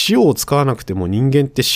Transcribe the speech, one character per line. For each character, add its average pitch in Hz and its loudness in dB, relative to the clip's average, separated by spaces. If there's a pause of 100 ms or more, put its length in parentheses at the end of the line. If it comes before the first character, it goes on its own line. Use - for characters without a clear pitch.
塩 226 4
を 139 4
使 - -4
わ 143 2
な 131 0
く - -12
て 95 -6
も 92 -2
人 113 0
間 143 4
っ 139 -2
て 131 -4 (160)